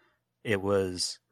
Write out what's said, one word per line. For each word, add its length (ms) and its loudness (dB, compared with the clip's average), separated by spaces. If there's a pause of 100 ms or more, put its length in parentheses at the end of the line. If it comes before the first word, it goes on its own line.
(440)
It 180 0
was, 580 0 (120)